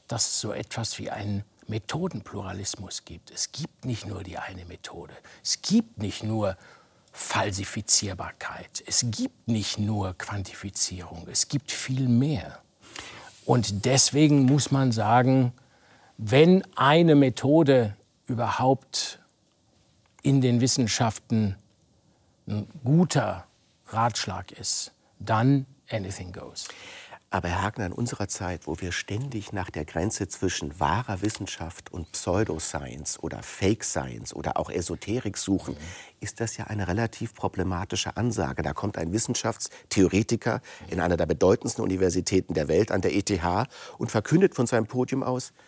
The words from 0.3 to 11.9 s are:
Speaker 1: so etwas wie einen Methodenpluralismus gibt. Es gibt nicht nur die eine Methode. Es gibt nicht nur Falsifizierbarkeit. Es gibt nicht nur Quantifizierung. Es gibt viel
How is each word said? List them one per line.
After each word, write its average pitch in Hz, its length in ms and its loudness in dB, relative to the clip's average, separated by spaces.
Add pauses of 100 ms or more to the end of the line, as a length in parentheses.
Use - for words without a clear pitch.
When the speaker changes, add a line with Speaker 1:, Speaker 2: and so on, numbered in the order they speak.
Speaker 1:
so 107 140 -4
etwas - 460 -6
wie 104 100 -8
einen 104 340 -4 (240)
Methodenpluralismus 104 1400 -8
gibt. - 260 -18
Es - 220 -6
gibt - 320 -12
nicht 120 240 -6
nur 95 160 -10
die 87 140 -12
eine 92 260 -12
Methode. 85 500 -16 (300)
Es - 180 -2
gibt - 360 0
nicht 101 260 -6
nur 107 320 -2 (560)
Falsifizierbarkeit. - 1700 -2
Es - 240 0
gibt - 380 -6
nicht 110 300 0
nur 104 400 -2
Quantifizierung. 90 1120 -8
Es - 180 0
gibt - 240 -4
viel 131 360 -2